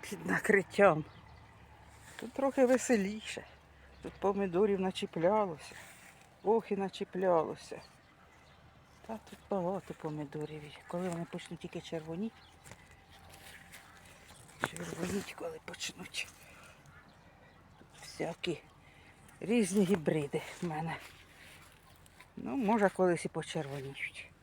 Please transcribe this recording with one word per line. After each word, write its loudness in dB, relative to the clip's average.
Під -10
накриттям. 6
Тут -10
трохи 4
веселіше. 2
Тут -10
помидорів 2
начіплялося. 2
Ох, 4
і 0
начіплялося. 0
Та -8
тут -18
багато -2
помидорів. -8
Коли -4
вони -4
почнуть -10
тільки -10
червоніти. -6
Червоніти, -6
коли -8
почнуть. -10
Тут -20
всякі -6
різні 4
гібриди 2
в -4
мене. -4
Ну, -6
може, 4
колись 2
і -2
почервоніють. -8